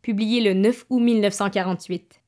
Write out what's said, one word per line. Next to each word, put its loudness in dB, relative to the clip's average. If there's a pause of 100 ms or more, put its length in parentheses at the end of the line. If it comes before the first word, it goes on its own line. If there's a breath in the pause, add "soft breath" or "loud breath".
publié -2
le 2
neuf 0
août 0
mille 2
neuf 0
cent -2
quarante-huit. -6